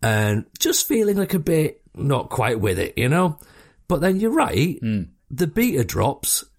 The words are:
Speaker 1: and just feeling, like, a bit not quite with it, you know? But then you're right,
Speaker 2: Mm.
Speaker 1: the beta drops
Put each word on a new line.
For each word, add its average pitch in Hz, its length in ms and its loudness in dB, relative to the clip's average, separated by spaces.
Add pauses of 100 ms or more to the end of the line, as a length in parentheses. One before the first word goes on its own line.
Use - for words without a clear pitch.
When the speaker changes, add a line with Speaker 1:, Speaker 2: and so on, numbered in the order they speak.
Speaker 1:
and 107 440 0 (140)
just - 280 -2
feeling, 208 300 2
like, 190 160 -2
a 190 60 0
bit 156 420 0 (140)
not 120 340 -2
quite 117 300 0
with 95 200 0
it, 87 160 -4
you 123 140 0
know? 170 300 2 (480)
But 165 140 0
then 190 180 2
you're 226 120 0
right, 156 500 0
Speaker 2:
Mm. 107 280 -4 (220)
Speaker 1:
the 165 160 0
beta 175 360 0
drops - 640 -2 (140)